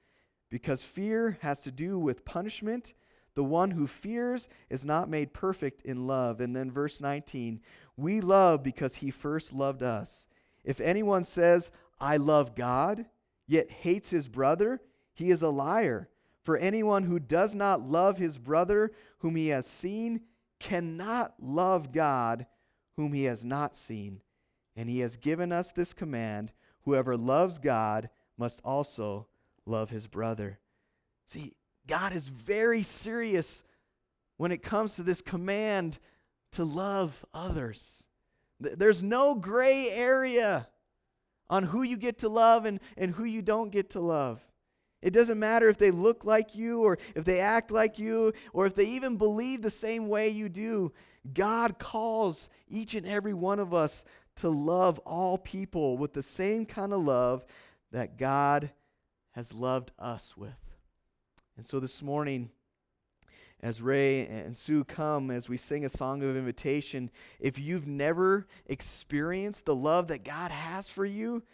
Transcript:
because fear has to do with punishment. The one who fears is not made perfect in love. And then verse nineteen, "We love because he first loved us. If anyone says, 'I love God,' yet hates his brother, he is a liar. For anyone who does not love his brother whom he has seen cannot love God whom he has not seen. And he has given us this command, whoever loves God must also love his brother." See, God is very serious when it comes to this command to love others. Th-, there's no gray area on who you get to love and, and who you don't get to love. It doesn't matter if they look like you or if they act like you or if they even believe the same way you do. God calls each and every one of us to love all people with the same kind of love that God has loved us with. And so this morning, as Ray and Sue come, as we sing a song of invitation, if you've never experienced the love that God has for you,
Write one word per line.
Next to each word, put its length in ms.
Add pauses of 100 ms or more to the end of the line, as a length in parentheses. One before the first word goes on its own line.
(500)
because 320
fear 600
has 200
to 100
do 280
with 260
punishment. 680 (400)
The 80
one 260
who 160
fears 640 (220)
is 140
not 220
made 260
perfect 500
in 240
love. 340
And 140
then 160
verse 280
nineteen, 640 (340)
"We 260
love 420
because 320
he 160
first 420
loved 300
us. 420 (380)
If 160
anyone 440
says, 460 (300)
'I 180
love 380
God,' 500 (400)
yet 240
hates 400
his 180
brother, 540 (320)
he 160
is 140
a 60
liar. 600 (320)
For 160
anyone 460
who 160
does 340
not 280
love 360
his 220
brother 520 (280)
whom 160
he 140
has 180
seen 540 (380)
cannot 800
love 540
God 560 (480)
whom 180
he 120
has 200
not 300
seen. 460 (540)
And 140
he 120
has 160
given 340
us 200
this 220
command, 600 (300)
whoever 340
loves 420
God 500 (280)
must 260
also 640 (380)
love 240
his 180
brother." 520 (680)
See, 280 (320)
God 280
is 160
very 520
serious 840 (760)
when 140
it 120
comes 320
to 80
this 180
command 760 (540)
to 100
love 720
others. 760 (560)
Th-, 120
there's 280
no 320
gray 540
area 800 (800)
on 140
who 200
you 140
get 220
to 100
love 360
and, 140 (160)
and 160
who 140
you 160
don't 300
get 200
to 80
love. 420 (600)
It 100
doesn't 280
matter 300
if 80
they 140
look 340
like 300
you 280
or 160 (160)
if 80
they 160
act 320
like 260
you 360 (180)
or 140
if 100
they 80
even 320
believe 460
the 80
same 400
way 180
you 220
do. 420 (420)
God 460
calls 680 (180)
each 280
and 120
every 260
one 260
of 140
us 300 (320)
to 140
love 560
all 320
people 600
with 140
the 100
same 440
kind 260
of 100
love 440 (460)
that 260
God 540 (600)
has 220
loved 440
us 380
with. 160 (1040)
And 100
so 140
this 240
morning, 460 (1120)
as 200
Ray 460
and 280
Sue 280
come, 480
as 160
we 80
sing 300
a 40
song 340
of 120
invitation, 720 (300)
if 180
you've 300
never 600 (180)
experienced 1000
the 120
love 340
that 160
God 260
has 380
for 160
you, 360 (120)